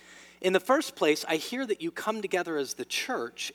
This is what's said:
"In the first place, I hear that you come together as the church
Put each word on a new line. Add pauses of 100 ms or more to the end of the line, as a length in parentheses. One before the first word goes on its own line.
(420)
"In
the
first
place,
I
hear
that
you
come
together
as
the
church